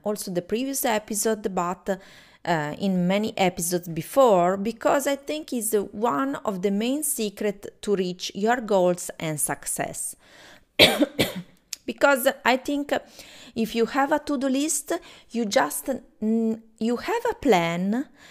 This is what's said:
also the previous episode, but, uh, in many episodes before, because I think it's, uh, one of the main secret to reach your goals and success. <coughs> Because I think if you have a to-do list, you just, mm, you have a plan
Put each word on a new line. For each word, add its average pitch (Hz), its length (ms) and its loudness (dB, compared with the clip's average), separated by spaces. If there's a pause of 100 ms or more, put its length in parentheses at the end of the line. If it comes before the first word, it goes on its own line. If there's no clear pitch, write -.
also 208 260 -6
the 175 140 -2
previous 262 420 -4
episode, 214 720 -2
but, 180 340 -4 (560)
uh, 151 320 -2
in 185 300 0
many 208 280 0
episodes 180 520 0
before, 180 680 4
because 254 500 0
I 277 80 0
think 302 360 -8
it's, 226 220 -2
uh, 202 100 2
one 269 520 -2 (100)
of 190 160 -4
the 202 80 0
main 233 320 -2
secret 208 800 -4
to 202 140 0
reach 180 400 -4
your 220 220 2
goals 190 600 2
and 156 220 -4
success. - 760 -6 (640)
<coughs> - 80 10 (1000)
Because 262 420 2 (180)
I 247 120 4
think 285 360 -4 (600)
if 220 180 -2
you 226 140 2
have 277 240 0
a 302 80 4
to-do 277 280 -2
list, 277 460 0 (380)
you 233 140 -2
just, 254 440 0 (320)
mm, 220 400 0 (160)
you 233 200 0
have 453 340 -2
a - 20 0
plan 185 720 2 (260)